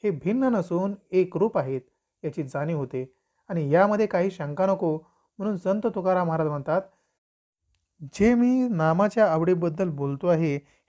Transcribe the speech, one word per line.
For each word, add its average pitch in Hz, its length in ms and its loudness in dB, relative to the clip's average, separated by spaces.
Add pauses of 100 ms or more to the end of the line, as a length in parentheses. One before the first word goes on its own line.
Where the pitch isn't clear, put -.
हे 214 60 0
भिन्न 190 340 -2
नसून 196 520 0 (160)
एक 180 260 0
रूप 214 200 0
आहेत, 135 240 -2 (420)
याची 160 200 -6
जाणीव 147 340 -4
होते. 127 380 -8 (340)
आणि 160 200 -2
यामध्ये 202 360 4
काही 185 260 0
शंका 151 340 -4
नको, 185 340 0 (380)
म्हणून 208 200 -4
संत 196 280 -2
तुकाराम 185 420 0
महाराज 160 200 0
म्हणतात, 151 340 -2 (1200)
"जे 214 300 2
मी 247 340 2
नामाच्या 190 640 2
आवडीबद्दल 170 580 0
बोलतो 139 380 -4
आहे, 160 280 2 (340)